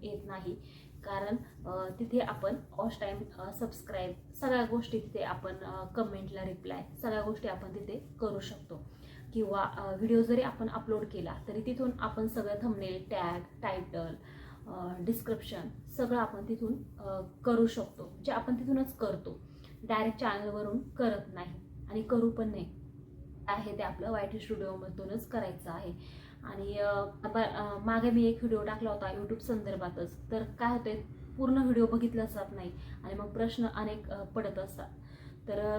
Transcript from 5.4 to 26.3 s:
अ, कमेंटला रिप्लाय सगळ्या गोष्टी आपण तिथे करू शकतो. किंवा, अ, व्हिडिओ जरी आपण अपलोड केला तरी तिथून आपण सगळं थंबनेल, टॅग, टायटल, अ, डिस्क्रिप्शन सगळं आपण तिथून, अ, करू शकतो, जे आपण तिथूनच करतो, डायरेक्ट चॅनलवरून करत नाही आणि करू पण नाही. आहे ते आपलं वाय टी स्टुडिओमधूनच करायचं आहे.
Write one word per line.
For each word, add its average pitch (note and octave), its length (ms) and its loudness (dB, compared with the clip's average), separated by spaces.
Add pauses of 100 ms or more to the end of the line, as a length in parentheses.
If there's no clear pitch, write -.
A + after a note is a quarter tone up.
अ, F#3+ 280 -6
कमेंटला G3 600 -2
रिप्लाय F3+ 400 -6 (180)
सगळ्या G#3+ 200 0
गोष्टी G#3+ 260 -2
आपण F#3 260 -6
तिथे G3+ 340 -6 (120)
करू G3+ 200 0
शकतो. F3 420 -10 (520)
किंवा, G3+ 280 4
अ, G3 340 -2
व्हिडिओ A3+ 260 8
जरी A#3+ 180 8
आपण A#3 280 0
अपलोड A3 360 0
केला F3 300 -4 (140)
तरी G#3+ 120 -2
तिथून B3 300 0 (100)
आपण A3 280 0
सगळं G#3 340 0
थंबनेल, G3 480 0
टॅग, F3 300 0 (220)
टायटल, F3 520 -2 (520)
अ, F3+ 340 -6
डिस्क्रिप्शन A3 960 -2
सगळं B3 220 4
आपण G#3+ 300 0
तिथून, A3+ 260 2 (240)
अ, G3 220 -4 (240)
करू A#3 220 10
शकतो, - 460 -4 (120)
जे C#4 80 2
आपण A#3 220 2
तिथूनच C4 420 2
करतो, - 420 0 (440)
डायरेक्ट A3 380 2
चॅनलवरून G#3 680 0
करत G3+ 460 2
नाही - 560 -10
आणि G#3+ 120 0
करू A#3 280 6
पण A3+ 200 0
नाही. G3 160 -4 (840)
आहे G#3 300 -2
ते G#3 40 -2
आपलं F#3 280 -2
वाय G#3 220 2
टी A3 60 -4
स्टुडिओमधूनच G3 880 -4
करायचं G3 420 -2
आहे. E3+ 540 -8 (200)